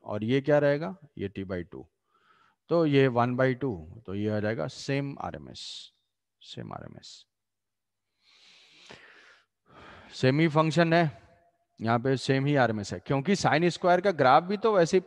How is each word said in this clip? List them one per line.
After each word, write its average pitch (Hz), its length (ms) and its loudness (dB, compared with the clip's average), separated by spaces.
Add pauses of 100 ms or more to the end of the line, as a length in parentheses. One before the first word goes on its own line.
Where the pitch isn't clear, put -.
और 104 200 -8
ये 127 180 0
क्या 147 180 2
रहेगा? 147 360 -2 (220)
ये 98 200 -6
t 98 140 -8
by 90 100 -6 (120)
two, 65 100 -14 (840)
तो 165 160 2
ये 139 240 4
one 120 300 0
by 131 80 2 (160)
two, 127 120 -4 (300)
तो 92 100 -8
ये 104 200 -2
आ 107 40 -2
जाएगा 113 280 -4
सेम 139 540 -8
आरएमएस, - 400 -12 (800)
सेम 55 320 -16
आरएमएस, - 500 -18 (3000)
सेम 131 260 2
ही 165 80 4
फंक्शन 160 460 2
है, 170 100 4 (760)
यहाँ 113 200 0
पे 131 180 0
सेम 135 280 0
ही 147 100 2
आरएमएस 110 380 0
है, 90 140 -8
क्योंकि 143 280 0
sine 160 340 2
स्क्वायर 180 320 2
का 196 100 0
ग्राफ 147 320 6
भी 196 140 -4
तो 220 180 0
वैसे 175 220 4
ही 175 100 2